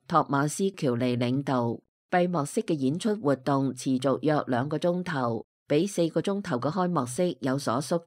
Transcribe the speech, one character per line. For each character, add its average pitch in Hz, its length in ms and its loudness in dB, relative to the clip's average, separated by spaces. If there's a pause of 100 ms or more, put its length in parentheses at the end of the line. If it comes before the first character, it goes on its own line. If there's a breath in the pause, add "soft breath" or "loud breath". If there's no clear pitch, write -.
托 156 160 4
馬 143 240 2
斯 196 160 -2
喬 151 320 0
利 123 220 0
領 127 260 0
導。 123 340 0 (340)
閉 180 160 4
幕 160 160 0
式 220 160 -2
嘅 180 140 -2
演 135 240 0
出 208 180 0
活 135 200 2
動 135 380 0
持 127 240 -2
續 135 220 2
約 147 260 2
兩 127 220 0
個 151 80 -2
鐘 175 260 0
頭， 127 440 -2 (200)
比 156 200 2
四 170 220 0
個 160 120 0
鐘 202 220 -2
頭 143 160 -2
嘅 135 120 0
開 180 160 0
幕 170 200 0
式 180 340 -2
有 135 180 0
所 127 220 0
縮 170 260 -2